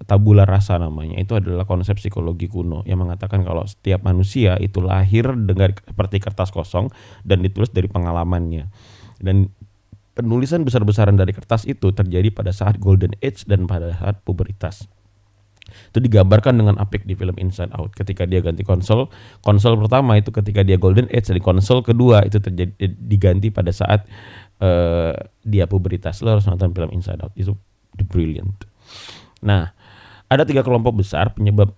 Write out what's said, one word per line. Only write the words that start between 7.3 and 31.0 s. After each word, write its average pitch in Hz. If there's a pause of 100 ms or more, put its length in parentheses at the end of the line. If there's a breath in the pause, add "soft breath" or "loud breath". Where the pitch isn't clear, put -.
ditulis 98
dari 95
pengalamannya. 85 (560 loud breath)
Dan 95 (640)
penulisan 131
besar-besaran 104
dari 95
kertas 113
itu 98
terjadi 92
pada 95
saat 98
golden 95
age -
dan 90
pada 85
saat 98
puberitas. - (1000 loud breath)
Itu 120
digambarkan 110
dengan 104
apik 101
di 92
film 92
Inside 92
Out. 82
Ketika 95
dia 90
ganti 82
konsol, 101 (320 loud breath)
konsol 107
pertama 113
itu 104
ketika 104
dia 95
golden 98
age, 110
dan 90
konsol 98
kedua 117
itu 101
terjadi, 90
diganti 101
pada 90
saat, - (560 loud breath)
eh, 85 (320)
dia 101
puberitas. 92
Lo 113
harus 101
nonton 90
film 82
Inside 90
Out, -
itu 98 (480)
brilliant. 90 (720 loud breath)
Nah, 92 (560 loud breath)
ada 139
tiga -
kelompok 120